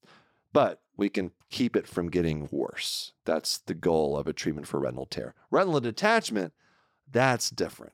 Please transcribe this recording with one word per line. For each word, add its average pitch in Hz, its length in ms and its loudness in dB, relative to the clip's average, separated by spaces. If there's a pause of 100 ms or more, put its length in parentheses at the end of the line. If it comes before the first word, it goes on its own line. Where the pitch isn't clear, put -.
(520)
But 117 300 4 (140)
we 101 120 2
can 95 240 -2 (180)
keep 120 260 2
it - 100 0
from 85 240 -2
getting 78 400 0
worse. - 600 -6 (120)
That's - 340 -2
the - 160 -6
goal 80 420 2
of 71 100 -4
a 78 60 -4
treatment 73 340 -4
for 69 140 -4
retinal 65 260 -4
tear. - 280 -10 (160)
Retinal 160 300 2
detachment, 120 720 0 (580)
that's 123 400 2
different. - 440 -6